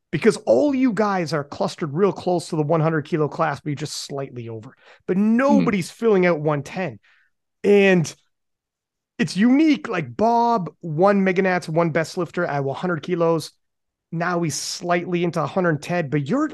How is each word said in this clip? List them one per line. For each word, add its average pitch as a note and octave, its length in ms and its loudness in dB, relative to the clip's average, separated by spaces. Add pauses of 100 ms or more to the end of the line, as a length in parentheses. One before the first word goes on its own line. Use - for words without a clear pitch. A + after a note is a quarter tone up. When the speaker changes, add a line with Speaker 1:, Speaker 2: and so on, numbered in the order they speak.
(100)
Speaker 1:
because - 280 2
all C4+ 360 2
you B3+ 180 2
guys F#3+ 400 -2
are C#3+ 120 -2
clustered E3 500 -6
real F#3+ 180 2
close F3+ 360 -4
to F3 80 -6
the D3+ 60 0
one D#3 180 2
hundred D#3 260 0
kilo D3+ 220 -2
class, D3+ 320 -4
but D3+ 100 -8
you're C#3+ 60 -6
just C#3+ 200 -10
slightly C3 520 -12
over. A2+ 260 -14 (320)
But F#3 100 -2
Speaker 2:
Mm-hmm. G#3+ 200 2
Speaker 1:
nobody's A#3 540 2
filling G3 360 2
out E3 140 0
one D3 220 -2
ten. D3+ 360 -8 (640)
And G3 480 4 (1040)
it's F3+ 180 -2
unique. C4+ 520 4
Like, D#3+ 280 -6
Bob A#3 640 0
won F#3+ 420 2
Mega F#3+ 200 2
Nats, F3+ 260 0
won E3 220 0
best D#3+ 260 -4
lifter F3 280 -4
at C#3+ 200 -2
one C3+ 120 -4
hundred F3 260 -4
kilos. E3 500 -2 (580)
Now E3+ 320 -2
he's D3+ 140 -2
slightly F3 640 -4
into E3+ 200 -2
a C#3+ 40 -2
hundred E3+ 360 0
ten, E3+ 280 -4
but D3 160 -2
you're C#4 280 0